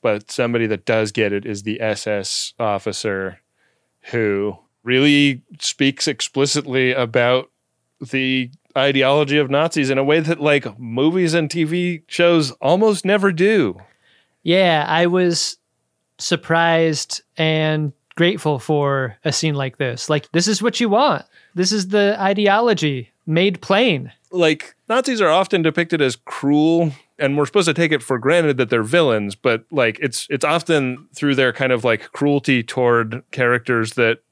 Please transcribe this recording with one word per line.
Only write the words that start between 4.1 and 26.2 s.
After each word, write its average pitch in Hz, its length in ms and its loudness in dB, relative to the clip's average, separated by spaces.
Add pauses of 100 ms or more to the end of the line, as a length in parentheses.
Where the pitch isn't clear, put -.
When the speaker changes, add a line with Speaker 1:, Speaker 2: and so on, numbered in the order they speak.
Speaker 1:
who 101 460 -2 (260)
really 139 580 2 (180)
speaks - 480 -2
explicitly 135 880 -2
about 123 560 0 (520)
the 131 480 -2 (280)
ideology 139 600 2
of 143 120 2
Nazis 143 400 0
in 135 80 0
a 135 60 0
way 151 180 2
that, 156 180 -2
like, 143 400 0
movies 156 540 0
and 160 180 0
T 165 140 0
V 175 420 -4
shows 170 460 2
almost 196 500 2
never 196 300 2
do. 160 480 0 (600)
Speaker 2:
Yeah, 170 460 2
I 170 200 2
was 175 500 0 (600)
surprised 165 1040 0 (160)
and 156 540 0 (240)
grateful 170 440 0
for 139 640 -2
a 156 80 -2
scene 151 240 -2
like 135 220 -6
this. 123 320 -6
Like, 151 220 -2
this 175 160 0
is 208 140 0
what 233 180 -2
you 240 100 0
want. 220 360 2 (300)
This 190 160 0
is 202 180 -2
the 202 300 2
ideology 196 920 0 (140)
made 175 360 0
plain. 190 500 0 (200)
Speaker 1:
Like, 160 440 0 (120)
Nazis 247 340 -2
are 180 80 4
often 185 320 2
depicted 160 400 0
as 131 140 0
cruel, 156 760 0 (260)